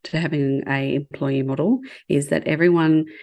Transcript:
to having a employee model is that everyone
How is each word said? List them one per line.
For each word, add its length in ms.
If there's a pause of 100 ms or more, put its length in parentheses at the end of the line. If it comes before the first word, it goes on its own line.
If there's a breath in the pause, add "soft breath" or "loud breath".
to 140
having 480
a 280
employee 480
model 380 (280 loud breath)
is 200
that 180
everyone 580 (180 loud breath)